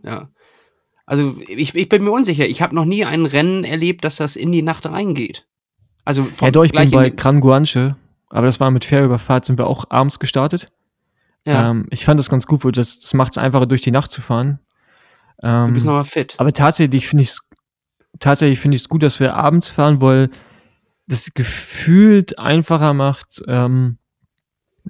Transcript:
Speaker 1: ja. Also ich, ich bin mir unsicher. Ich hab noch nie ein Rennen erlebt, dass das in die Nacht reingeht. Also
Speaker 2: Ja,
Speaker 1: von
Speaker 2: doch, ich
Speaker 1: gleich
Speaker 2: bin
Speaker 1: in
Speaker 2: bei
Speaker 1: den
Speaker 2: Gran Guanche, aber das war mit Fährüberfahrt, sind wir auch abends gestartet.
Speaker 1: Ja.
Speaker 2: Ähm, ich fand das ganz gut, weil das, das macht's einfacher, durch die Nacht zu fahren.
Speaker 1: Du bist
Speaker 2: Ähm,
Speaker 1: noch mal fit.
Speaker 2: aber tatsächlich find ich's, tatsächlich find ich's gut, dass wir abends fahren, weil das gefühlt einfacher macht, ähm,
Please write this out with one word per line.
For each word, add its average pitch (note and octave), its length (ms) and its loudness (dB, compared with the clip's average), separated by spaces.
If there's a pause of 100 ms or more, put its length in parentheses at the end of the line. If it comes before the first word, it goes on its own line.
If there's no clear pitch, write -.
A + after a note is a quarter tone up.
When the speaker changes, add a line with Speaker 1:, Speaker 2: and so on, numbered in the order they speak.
Speaker 1:
ja. A2+ 260 -14 (800)
Also C#3 280 -2 (140)
ich, A#2+ 260 -6
ich F3 160 -4
bin G3+ 120 2
mir G#3 100 0
unsicher. F3+ 360 0
Ich - 140 -4
hab E3+ 100 -2
noch D#3+ 140 0
nie G3+ 180 -2
ein D#3+ 220 -2
Rennen E3 380 -2
erlebt, E3 420 -4
dass D3+ 100 -6
das D3 200 -6
in E3+ 160 -4
die E3 100 2
Nacht D#3+ 240 -6
reingeht. D#3+ 600 -6 (600)
Also C#3 160 0
Speaker 2:
Ja, C3 60 -4
Speaker 1:
von - 240 0
Speaker 2:
doch, D#3+ 120 6
ich D#3+ 80 2
Speaker 1:
gleich D3 160 4
Speaker 2:
bin C3 100 4
Speaker 1:
in C3 60 6
Speaker 2:
bei B2+ 60 2
Speaker 1:
den - 60 -10
Speaker 2:
Gran C#3 240 2
Guanche, C3+ 560 2 (340)
aber A#2 160 0
das B2+ 120 0
war C3 120 2
mit B2+ 160 0
Fährüberfahrt, B2+ 580 0
sind B2+ 140 -2
wir B2 80 -2
auch - 240 -4
abends C3+ 280 0
gestartet. C#3+ 540 -4 (720)
Speaker 1:
Ja. A#2+ 280 0
Speaker 2:
Ähm, A2 180 -4
ich - 160 -8
fand D3+ 120 4
das C#3 120 -2
ganz C3 160 0
gut, D3+ 180 0
weil C3 80 2
das, - 280 -4
das - 120 -14
macht's C3 240 0
einfacher, C3 300 0
durch B2+ 160 0
die B2+ 80 -2
Nacht C3+ 220 -2
zu B2+ 100 -12
fahren. C3 380 -4 (800)
Speaker 1:
Du A#2 320 0
bist A#2+ 100 0
Speaker 2:
Ähm, - 40 0
Speaker 1:
noch D3 100 0
mal C#3+ 60 -2
fit. - 340 -8
Speaker 2:
aber C#3+ 160 0
tatsächlich C#3+ 520 0
find D3 140 2
ich's, - 300 -2 (680)
tatsächlich C#3 400 2
find C#3+ 160 0
ich's B2 140 -4
gut, E3 140 -2
dass C#3+ 180 0
wir C3 140 0
abends D#3 340 2
fahren, D3 320 2
weil C3 300 4 (760)
das - 280 -8
gefühlt G3 1040 2
einfacher D#3 560 0
macht, C#3 520 -4
ähm, B2 520 0 (920)